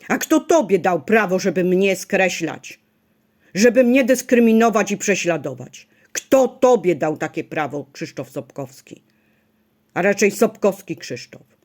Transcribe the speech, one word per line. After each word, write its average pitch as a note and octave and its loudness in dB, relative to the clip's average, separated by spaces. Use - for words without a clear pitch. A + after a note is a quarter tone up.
A F3+ -2
kto D#4 2
tobie C#4 0
dał F3+ -2
prawo, G3+ 0
żeby F#3 -2
mnie F#3 0
skreślać? F3+ -4
Żeby A#3+ 4
mnie B3 4
dyskryminować A3+ 2
i G3+ -4
prześladować? D#3 -4
Kto C4 2
tobie A#3 2
dał D#3 -4
takie D3+ -8
prawo, D3 -6
Krzysztof - -12
Sobkowski? - -16
A F3 -4
raczej G3+ 2
Sobkowski G3+ -2
Krzysztof. - -16